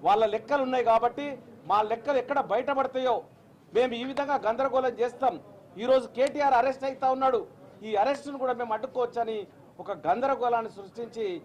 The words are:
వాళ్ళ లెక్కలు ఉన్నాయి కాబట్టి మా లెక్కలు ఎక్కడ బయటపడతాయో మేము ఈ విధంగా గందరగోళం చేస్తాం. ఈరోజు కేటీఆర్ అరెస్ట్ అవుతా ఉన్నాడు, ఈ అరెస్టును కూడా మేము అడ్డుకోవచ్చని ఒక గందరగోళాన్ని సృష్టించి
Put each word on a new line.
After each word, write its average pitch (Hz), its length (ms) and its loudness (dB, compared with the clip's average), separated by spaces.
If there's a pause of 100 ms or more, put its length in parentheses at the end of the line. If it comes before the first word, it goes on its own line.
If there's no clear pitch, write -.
వాళ్ళ 208 240 4
లెక్కలు 220 380 0
ఉన్నాయి 254 200 0
కాబట్టి 240 560 2 (260)
మా 196 160 4
లెక్కలు 233 360 0
ఎక్కడ 269 220 0
బయటపడతాయో 254 840 0 (500)
మేము 233 200 2
ఈ 233 100 -6
విధంగా 277 320 -2
గందరగోళం 240 640 0
చేస్తాం. 233 420 0 (360)
ఈరోజు 247 300 2
కేటీఆర్ 277 460 2
అరెస్ట్ 262 300 2
అవుతా 262 280 0
ఉన్నాడు, 262 360 0 (360)
ఈ 214 120 -4
అరెస్టును 277 420 0
కూడా 254 160 0
మేము 233 200 -4
అడ్డుకోవచ్చని 226 760 -4 (320)
ఒక 185 120 -10 (160)
గందరగోళాన్ని 233 640 0
సృష్టించి 196 720 -8